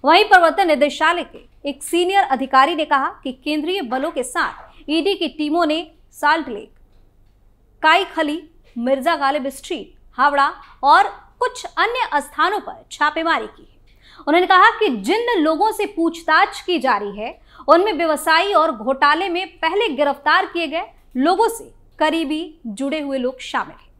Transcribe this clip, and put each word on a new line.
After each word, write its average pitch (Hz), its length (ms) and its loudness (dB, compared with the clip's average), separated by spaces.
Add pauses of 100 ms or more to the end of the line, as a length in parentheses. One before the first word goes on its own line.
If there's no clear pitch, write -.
वहीं 349 200 6
प्रवर्तन 370 420 4
निदेशालय 311 560 0
के - 460 -14
एक 285 140 -10
सीनियर 359 400 0
अधिकारी 269 520 2
ने 302 100 -2
कहा 285 220 0
कि 359 240 -10
केंद्रीय 311 500 -4
बलों 262 300 -6
के 277 120 -6
साथ - 300 -6 (360)
ईडी 330 260 0
की 349 120 -4
टीमों 311 380 -2
ने 311 260 -4 (200)
साल्ट 294 380 0
लेक, - 240 -14 (1080)
काईखली, 311 680 0 (280)
मिर्जा 269 380 0
गालिब 277 320 -2
स्ट्रीट, - 540 -12 (120)
हावड़ा 277 400 2 (300)
और 320 200 6 (360)
कुछ 494 260 -4
अन्य 403 560 -2
स्थानों 359 380 -2
पर - 320 -14
छापेमारी 302 560 -2
की - 260 -20
है। - 220 -20 (320)
उन्होंने 339 200 4
कहा 381 220 6
कि 427 200 0
जिन 370 500 0
लोगों 320 320 2
से 427 140 -4
पूछताछ 330 760 0
की 349 180 -2
जा 233 180 0
रही 202 200 -8
है, 233 240 -12 (260)
उनमें 359 260 4
व्यवसायी 330 600 0
और 320 180 4
घोटाले 285 580 0
में 359 180 -4
पहले 381 420 -2
गिरफ्तार 294 560 0
किए 339 220 -6
गए 320 160 -6 (340)
लोगों 359 320 2
से - 240 -12 (260)
करीबी 311 680 -2
जुड़े 277 320 -6
हुए 277 180 -6
लोग 254 220 -6
शामिल - 360 -6
हैं। - 240 -20